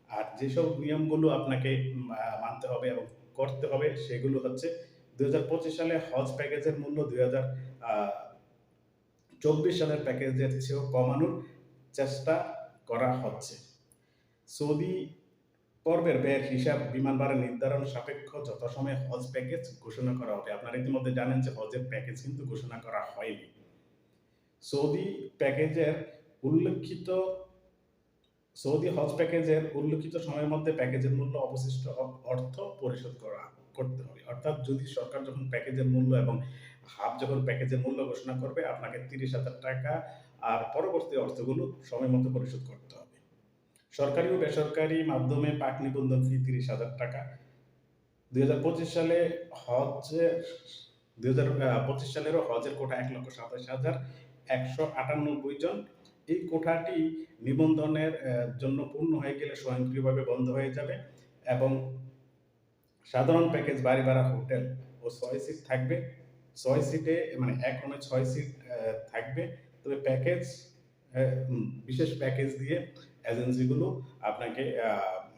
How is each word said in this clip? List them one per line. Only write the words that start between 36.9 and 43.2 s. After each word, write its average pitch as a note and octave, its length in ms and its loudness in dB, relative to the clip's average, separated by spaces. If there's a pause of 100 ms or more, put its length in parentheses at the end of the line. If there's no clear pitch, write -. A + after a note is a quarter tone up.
যখন C3 220 0
প্যাকেজের B2+ 340 0
মূল্য C3 280 -2
ঘোষণা B2+ 340 -6
করবে, C#3+ 260 -4
আপনাকে B2 320 -6
তিরিশ C3 360 -6
হাজার B2+ 260 -4
টাকা C#3 480 -4 (320)
আর A2+ 240 0 (100)
পরবর্তী D3 420 0
অর্থগুলো B2+ 680 -2
সময় B2+ 240 -2
মতো B2+ 300 4
পরিশোধ - 300 -4
করতে - 280 -20
হবে। - 200 -20 (760)